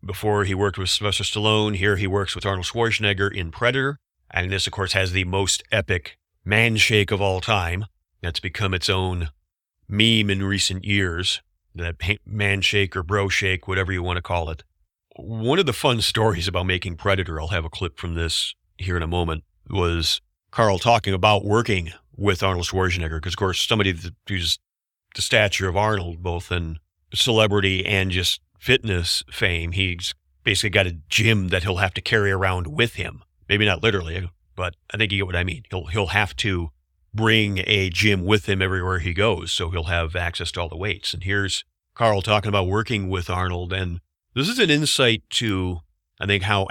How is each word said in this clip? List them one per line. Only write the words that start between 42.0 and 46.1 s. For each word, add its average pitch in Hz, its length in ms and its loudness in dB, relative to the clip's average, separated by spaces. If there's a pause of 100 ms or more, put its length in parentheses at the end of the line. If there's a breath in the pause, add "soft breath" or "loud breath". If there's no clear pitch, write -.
talking 107 280 2
about 98 180 2
working 104 400 0
with 92 220 -4
Arnold, 90 420 -4
and 92 280 -4 (340)
this 143 160 0
is 240 80 -4
an 196 140 4
insight 139 600 2
to, 92 500 -2 (380)